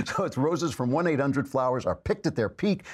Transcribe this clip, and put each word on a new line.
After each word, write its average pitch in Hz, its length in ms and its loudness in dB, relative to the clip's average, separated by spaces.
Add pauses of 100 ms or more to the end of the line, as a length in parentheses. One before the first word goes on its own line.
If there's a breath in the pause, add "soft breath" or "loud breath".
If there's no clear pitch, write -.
So - 160 -2
it's 165 120 -4
roses 151 380 0
from 123 220 0
one 170 120 2
eight 151 120 2
hundred 139 280 0
flowers 127 380 0
are - 100 2
picked - 300 -4
at 160 100 0
their 107 140 2
peak. - 440 0